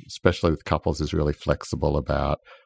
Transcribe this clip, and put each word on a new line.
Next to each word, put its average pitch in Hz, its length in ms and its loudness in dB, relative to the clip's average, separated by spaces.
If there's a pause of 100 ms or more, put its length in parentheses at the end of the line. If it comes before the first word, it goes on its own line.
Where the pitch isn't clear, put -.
especially - 420 2
with 78 160 0
couples, 78 340 0
is 78 140 -4
really 73 200 0
flexible - 600 -2
about 71 440 0 (260)